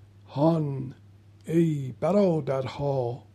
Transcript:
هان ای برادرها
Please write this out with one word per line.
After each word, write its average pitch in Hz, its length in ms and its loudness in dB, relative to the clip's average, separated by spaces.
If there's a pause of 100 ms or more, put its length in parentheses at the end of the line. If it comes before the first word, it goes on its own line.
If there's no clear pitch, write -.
(260)
هان 143 680 0 (520)
ای 151 540 0
برادرها 143 1200 0 (120)